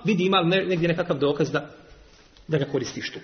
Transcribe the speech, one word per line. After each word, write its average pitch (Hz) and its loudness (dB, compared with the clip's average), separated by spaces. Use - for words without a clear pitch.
vidi 185 2
ima 190 4
li 170 4
ne-, 190 2
negdje 175 0
nekakav 170 0
dokaz 143 0
da, 143 -4
da 156 0
ga 139 -2
koristiš - -6
tu. - -14